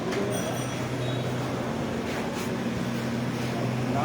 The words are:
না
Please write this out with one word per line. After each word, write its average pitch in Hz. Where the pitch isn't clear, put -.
না 143